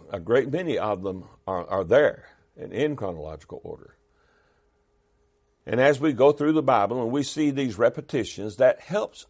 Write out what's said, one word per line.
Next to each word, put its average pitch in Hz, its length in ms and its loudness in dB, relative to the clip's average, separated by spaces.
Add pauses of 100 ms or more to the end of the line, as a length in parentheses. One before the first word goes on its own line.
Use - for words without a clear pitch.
(100)
a 87 100 -8
great 117 300 0
many 160 260 -4
of 95 260 -2
them 95 220 -8 (220)
are, 90 200 -4
are 95 180 -2
there 117 440 2 (300)
and - 160 -14
in 147 200 -2
chronological 80 680 -10
order. - 300 -16 (1700)
And 120 160 -2
as 135 200 4
we 151 120 2
go 131 200 6
through 147 200 2
the 156 100 2
Bible 120 400 2
and 113 100 -2
we 143 100 -2
see 147 280 0
these 131 280 -4
repetitions, 107 760 -2
that 127 240 4
helps - 500 -6